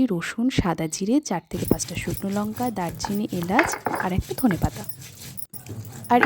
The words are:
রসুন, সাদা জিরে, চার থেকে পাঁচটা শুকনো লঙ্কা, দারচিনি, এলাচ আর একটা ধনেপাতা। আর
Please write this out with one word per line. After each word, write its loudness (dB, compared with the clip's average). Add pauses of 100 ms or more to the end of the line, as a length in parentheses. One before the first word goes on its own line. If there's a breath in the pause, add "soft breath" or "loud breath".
(120)
রসুন, 0
সাদা 2
জিরে, 0
চার -2
থেকে -4
পাঁচটা 2
শুকনো -4
লঙ্কা, -2
দারচিনি, -2 (140)
এলাচ 4 (360)
আর 0
একটা -2
ধনেপাতা। 2 (1300)
আর 8